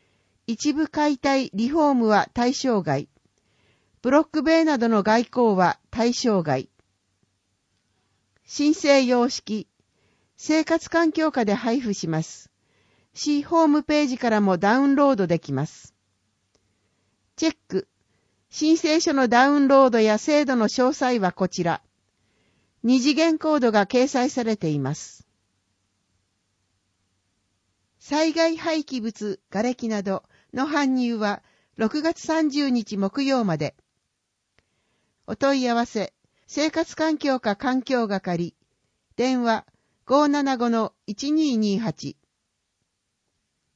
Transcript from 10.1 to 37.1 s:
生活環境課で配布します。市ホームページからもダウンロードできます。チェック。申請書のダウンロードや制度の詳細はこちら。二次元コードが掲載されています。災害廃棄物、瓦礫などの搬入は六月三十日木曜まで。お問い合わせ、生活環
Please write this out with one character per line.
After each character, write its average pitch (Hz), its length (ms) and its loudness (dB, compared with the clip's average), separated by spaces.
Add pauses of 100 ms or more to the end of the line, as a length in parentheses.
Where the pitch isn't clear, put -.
生 311 280 0
活 330 260 -2
環 330 220 2
境 311 180 0
課 247 140 -2
で 202 100 0
配 240 260 -2
布 220 140 -4
し 185 140 -8
ま 160 160 -2
す。 - 260 -20 (640)
市 285 300 -2
ホ 330 200 2
ー - 40 4
ム 294 160 2
ペ 302 180 0
ー 294 60 0
ジ 240 100 -6
か 240 120 -2
ら 214 100 2
も 190 180 2
ダ 202 200 2
ウ 277 100 2
ン 277 80 2
ロ 285 160 4
ー 254 40 2
ド 190 120 0
で 165 100 2
き 147 140 -8
ま 139 140 -2
す。 - 280 -20 (1400)
チ 320 100 -2
ェ 320 60 2
ッ - 40 -18 (120)
ク。 - 200 -6 (600)
申 311 260 2
請 320 240 0
書 330 120 -2
の 262 160 2
ダ 240 200 4
ウ 285 120 2
ン 277 80 2
ロ 269 180 6
ー 247 40 2
ド 233 100 2
や 214 180 2
制 294 260 2
度 262 120 -2
の 220 120 2
詳 254 240 0
細 254 280 -2
は 185 100 0
こ 185 160 -4
ち 180 160 -6
ら。 165 180 -2 (1000)
二 254 180 4
次 277 140 0
元 311 240 2
コ 311 160 0
ー 294 60 0
ド 233 100 2
が 208 160 2
掲 254 220 2
載 247 200 0
さ 254 140 -6
れ 220 140 -2
て 170 120 -6
い 147 120 -2
ま 135 160 -4
す。 - 320 -20 (2750)
災 311 320 -2
害 330 240 0
廃 320 260 -4
棄 254 180 -8
物、 214 380 -8 (100)
瓦 220 220 -4
礫 240 180 -8
な 214 140 -4
ど 190 220 -6 (280)
の 262 140 -4
搬 294 200 0
入 254 280 0
は 208 300 -4 (320)
六 226 260 -2
月 330 180 -2
三 311 300 0
十 285 180 -2
日 233 280 -2
木 196 260 -2
曜 269 220 0
ま 170 120 -2
で。 151 200 -6 (1500)
お 214 80 -8
問 277 260 0
い 247 60 -2
合 233 80 0
わ 233 100 0
せ、 - 260 -6 (360)
生 302 240 -2
活 - 240 -4
環 311 200 0